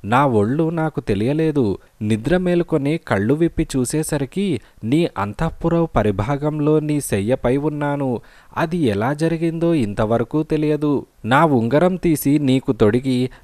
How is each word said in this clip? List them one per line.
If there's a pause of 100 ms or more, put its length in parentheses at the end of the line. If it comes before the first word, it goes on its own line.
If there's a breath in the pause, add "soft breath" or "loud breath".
నా
ఒళ్ళు
నాకు
తెలియలేదు. (240 soft breath)
నిద్ర
మేలుకొని
కళ్ళు
విప్పి (100)
చూసేసరికి (220 soft breath)
నీ
అంతఃపుర
పరిభాగంలో
నీ
శయ్యపై
ఉన్నాను. (360 soft breath)
అది
ఎలా
జరిగిందో
ఇంతవరకు
తెలియదు. (200)
నా
ఉంగరం
తీసి
నీకు
తొడిగి (140 loud breath)